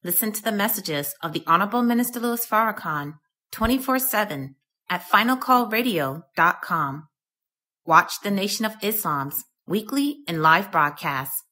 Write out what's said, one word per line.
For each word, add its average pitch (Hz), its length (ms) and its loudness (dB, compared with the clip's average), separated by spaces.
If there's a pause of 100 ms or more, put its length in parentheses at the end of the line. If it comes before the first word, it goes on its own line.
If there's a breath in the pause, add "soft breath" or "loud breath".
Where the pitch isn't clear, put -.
Listen 214 300 -2
to - 100 -10
the 226 80 -2
messages 202 720 -2
of 160 120 -6
the 165 120 -6
Honorable 202 360 2
Minister 240 380 0
Louis 240 260 -2
Farrakhan 175 680 -2 (340)
twenty-four 254 480 0
seven 156 560 -4 (340)
at 180 180 -6
final 226 300 4
call 247 300 4
radio 185 560 0 (140)
dot - 260 2
com. 151 460 -4 (760)
Watch 165 380 4
the 202 80 -2
Nation 202 340 -2
of 214 180 -4
Islam's 151 640 -4 (220)
weekly 269 600 -2
and 165 140 -2
live 165 320 4
broadcasts 147 800 -2